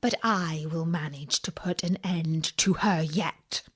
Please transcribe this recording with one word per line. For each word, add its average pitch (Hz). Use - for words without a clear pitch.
But 247
I 175
will 165
manage 147
to -
put -
an 180
end 160
to 196
her 180
yet 160